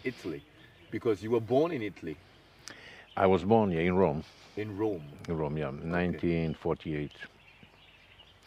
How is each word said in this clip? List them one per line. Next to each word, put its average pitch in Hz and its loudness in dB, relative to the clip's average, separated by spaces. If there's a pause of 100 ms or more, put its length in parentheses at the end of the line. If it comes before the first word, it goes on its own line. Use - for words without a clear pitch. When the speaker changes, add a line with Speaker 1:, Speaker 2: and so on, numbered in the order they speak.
Speaker 1:
Italy, 95 -8 (480)
because 104 0
you 110 -2
were 117 4
born 131 2
in 131 -4
Italy. 85 -8 (1000)
Speaker 2:
I 101 4
was 95 6
born 104 4
here 80 0
in 90 2
Rome. 80 4 (340)
Speaker 1:
In 104 -6
Rome? 101 -2 (260)
Speaker 2:
In 82 -2
Rome, 76 -2
yeah, 76 -2
Speaker 1:
Okay. 71 -10
Speaker 2:
nineteen 85 0
forty-eight. 76 -4 (1300)